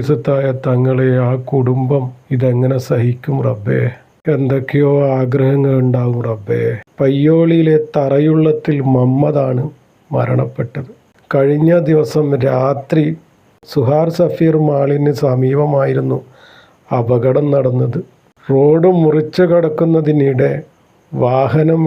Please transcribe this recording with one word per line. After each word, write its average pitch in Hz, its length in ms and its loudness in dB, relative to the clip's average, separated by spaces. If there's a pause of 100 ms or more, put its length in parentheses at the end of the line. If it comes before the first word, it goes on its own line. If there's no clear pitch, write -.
ഇസ്സത്തായ 139 460 -2 (200)
തങ്ങളെ, 127 440 0 (180)
ആ - 20 0 (240)
കുടുംബം 131 500 0 (320)
ഇതെങ്ങനെ 127 420 0 (120)
സഹിക്കും 123 480 -2 (100)
റബ്ബേ? 120 320 -4 (540)
എന്തൊക്കെയോ 135 580 0 (260)
ആഗ്രഹങ്ങൾ 135 640 0
ഉണ്ടാകും 123 380 0 (100)
റബ്ബേ. 113 320 -4 (380)
പയ്യോളിയിലെ 160 800 2 (180)
തറയുള്ളത്തിൽ 151 800 2 (180)
മമ്മദാണ് 131 720 0 (460)
മരണപ്പെട്ടത്. 127 800 -4 (400)
കഴിഞ്ഞ 147 400 2 (160)
ദിവസം 151 400 0 (200)
രാത്രി 135 560 0 (640)
സുഹാർ 147 400 0 (100)
സഫീർ 160 360 0 (120)
മാളിന് 143 460 0 (100)
സമീപമായിരുന്നു 135 960 0 (800)
അപകടം 127 560 0
നടന്നത്. 127 440 -2 (460)
റോഡ് 151 460 2 (100)
മുറിച്ചു 156 500 0
കടക്കുന്നതിനിടെ 151 1000 0 (640)
വാഹനം 139 760 0